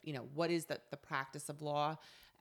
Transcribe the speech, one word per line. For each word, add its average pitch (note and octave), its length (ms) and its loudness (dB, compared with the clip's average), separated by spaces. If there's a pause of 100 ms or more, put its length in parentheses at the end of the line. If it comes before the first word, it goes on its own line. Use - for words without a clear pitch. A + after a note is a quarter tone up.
you D#3 100 -6
know, B2 220 -4
what E3 160 4
is E3+ 140 4
the, - 160 -4 (100)
the C#3+ 60 -8
practice C#3+ 520 -4
of D3 140 -6
law? D3 340 2 (440)